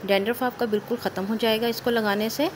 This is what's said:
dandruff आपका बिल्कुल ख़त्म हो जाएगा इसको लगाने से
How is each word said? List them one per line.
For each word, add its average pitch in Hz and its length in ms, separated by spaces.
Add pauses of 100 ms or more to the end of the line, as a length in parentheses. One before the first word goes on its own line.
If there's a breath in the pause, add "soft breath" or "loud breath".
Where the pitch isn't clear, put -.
dandruff 196 380
आपका 247 220
बिल्कुल 214 320
ख़त्म 190 260
हो 214 120
जाएगा 220 320
इसको 233 220
लगाने 214 400
से 294 260